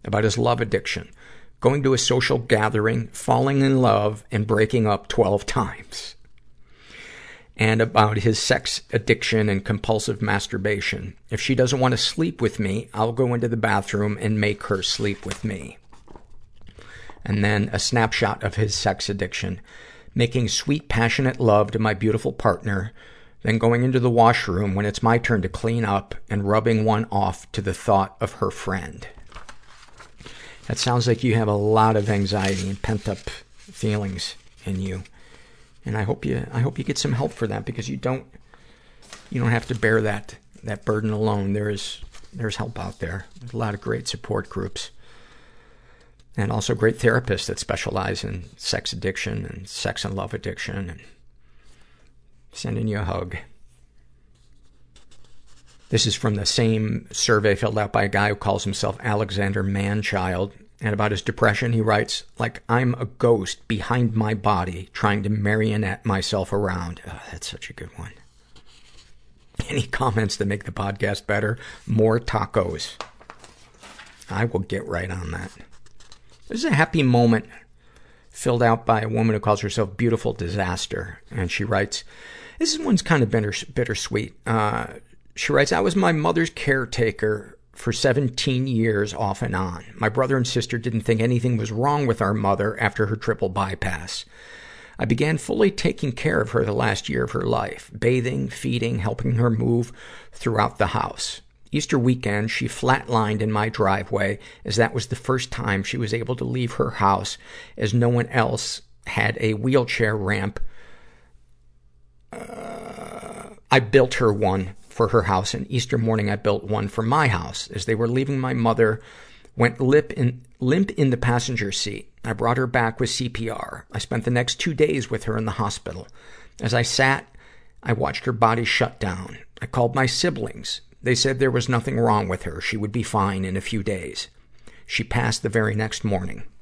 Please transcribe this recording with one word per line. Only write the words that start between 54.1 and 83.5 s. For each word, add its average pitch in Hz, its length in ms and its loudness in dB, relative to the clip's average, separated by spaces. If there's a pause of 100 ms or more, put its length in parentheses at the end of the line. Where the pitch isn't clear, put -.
This - 160 2
is 107 120 0
from 107 180 0
the 101 100 -2
same 110 680 0
survey 107 420 4
filled 107 240 0
out 104 140 -2
by 107 100 4
a 101 60 0
guy 101 200 2
who 104 60 0
calls 98 300 -2
himself 101 360 -2
Alexander 101 600 0
Manchild. 98 880 0 (280)
And 107 140 -2
about 104 200 0
his 98 100 -4
depression, 117 500 2
he 113 80 2
writes, 107 440 0 (140)
"Like - 300 -4
I'm 120 300 2
a 117 80 -6
ghost 113 600 0
behind 117 480 0
my 107 200 0
body 92 580 -2
trying 104 300 0
to 104 80 -2
marionette 107 720 0
myself 95 480 0
around." 90 540 -2
Oh, 78 240 -14
that's - 160 -12
such - 240 -12
a - 20 -16
good - 240 -14
one. - 160 -14 (1600)
Any 143 140 -2
comments 110 520 -2
to 104 80 -4
make 101 200 -2
the 95 80 -10
podcast 101 540 -4
better? 104 300 0 (300)
More 110 340 4
tacos. 92 720 -2 (1400)
I 101 160 -2
will 110 160 -2
get 95 260 -4
right 90 240 -4
on 90 200 -8
that. 90 220 -8 (960)
This 233 100 -6
is 269 60 -4
a 269 100 2
happy 156 280 4
moment 120 440 6 (840)
filled 120 320 0
out 113 220 4
by 113 160 4
a 110 80 -4
woman 113 260 2
who 104 60 -2
calls 101 220 2
herself 101 340 -2
Beautiful 113 360 0
Disaster. 90 880 -4 (100)
And 92 200 -2
she - 140 -2
writes, 101 400 0 (540)
this 330 200 0
one's 269 240 2
kind 147 200 4
of 104 80 2
bitter-, 107 440 -2